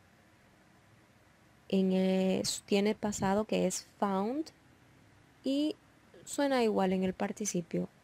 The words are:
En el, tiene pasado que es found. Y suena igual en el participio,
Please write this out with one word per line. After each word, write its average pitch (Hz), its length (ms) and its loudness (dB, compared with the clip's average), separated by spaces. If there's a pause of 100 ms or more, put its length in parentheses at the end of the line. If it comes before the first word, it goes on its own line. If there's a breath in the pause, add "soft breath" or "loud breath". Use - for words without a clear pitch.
(1700)
En 190 220 2
el, 190 540 2 (200)
tiene 208 280 2
pasado 208 520 -2
que 180 200 0
es - 200 -4 (120)
found. 214 520 -2 (960)
Y 285 320 0 (500)
suena 277 360 0
igual 196 300 2
en 190 120 0
el 185 100 0
participio, 180 760 -4 (160)